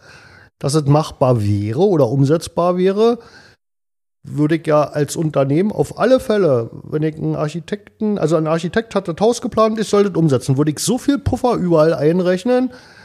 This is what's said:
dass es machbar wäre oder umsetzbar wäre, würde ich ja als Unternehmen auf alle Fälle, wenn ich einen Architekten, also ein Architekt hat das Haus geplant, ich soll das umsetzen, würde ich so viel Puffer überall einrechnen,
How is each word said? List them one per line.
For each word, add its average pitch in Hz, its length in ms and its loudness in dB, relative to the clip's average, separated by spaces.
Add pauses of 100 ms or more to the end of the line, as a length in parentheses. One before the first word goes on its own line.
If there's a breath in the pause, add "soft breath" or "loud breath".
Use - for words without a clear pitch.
(600 loud breath)
dass 143 160 -2
es 151 100 2
machbar 135 580 2
wäre 104 380 -2
oder 165 260 2
umsetzbar 165 680 0
wäre, 208 420 0 (1080 loud breath)
würde 147 300 -2
ich 156 120 -6
ja 151 180 4
als - 320 -4
Unternehmen 156 560 0
auf - 260 -4
alle 254 220 2
Fälle, 156 480 0 (140)
wenn 151 200 -4
ich 156 120 -2
einen 156 200 -4
Architekten, 180 840 -6
also 160 200 0
ein 160 100 -2
Architekt 170 480 -4
hat 190 140 -2
das 156 100 -8
Haus 226 220 2
geplant, 220 380 0
ich 208 100 -4
soll 202 160 4
das 190 100 -2
umsetzen, 135 420 2
würde 151 140 2
ich - 80 -10
so 233 180 -2
viel 285 220 0
Puffer 247 360 0
überall 165 380 4
einrechnen, 185 800 0 (340 loud breath)